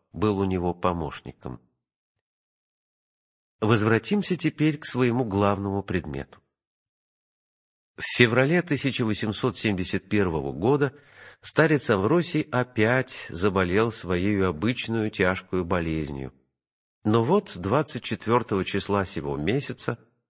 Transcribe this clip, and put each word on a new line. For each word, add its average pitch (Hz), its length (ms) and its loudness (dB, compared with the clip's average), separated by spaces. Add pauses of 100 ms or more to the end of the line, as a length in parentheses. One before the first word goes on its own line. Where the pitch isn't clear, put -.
(140)
был 101 240 0
у 98 60 0
него 90 280 0
помощником. 82 880 -6 (2000)
Возвратимся 113 760 2
теперь 147 400 0
к 151 80 -14
своему 123 400 0
главному 98 580 0
предмету. 76 580 -6 (1600)
В - 60 -12 (140)
феврале 131 440 4
тысяча 135 460 -2
восемьсот 110 500 -2
семьдесят 95 520 -2
первого 80 440 0
года 131 420 2 (460)
старец 156 480 2
Амвросий 147 540 2
опять 123 880 0
заболел 95 600 2
своею 95 580 0
обычную 107 600 -2
тяжкую 92 540 0
болезнью. 80 720 -4 (720)
Но 110 180 4
вот 175 340 0
двадцать 113 460 -2
четвёртого 110 640 0
числа 98 400 0
сего 71 320 -6
месяца 117 600 -2 (320)